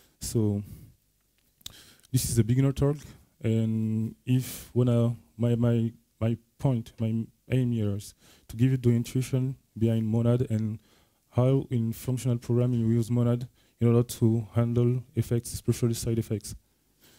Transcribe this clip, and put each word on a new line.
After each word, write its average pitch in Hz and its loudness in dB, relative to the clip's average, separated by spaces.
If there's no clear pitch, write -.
So 104 -2
this - -2
is 117 4
a 110 4
beginner 131 2
talk, 143 -2
and 110 -2
if - -4
when 123 2
I, 117 2
my, 120 0
my, 117 2
my 117 0
point, 123 -2
my 113 -2
aim 127 0
here 104 0
is - -12
to - -16
give 127 2
you 131 0
the 120 2
intuition 127 -2
behind 113 2
monad 117 2
and 110 -2
how 131 2
in 113 -2
functional 123 -2
programming 120 0
we 113 4
use 117 0
monad 120 0
in 117 4
order 117 6
to 113 0
handle 120 2
effects, 117 -2
especially 117 0
side 117 -4
effects. - -6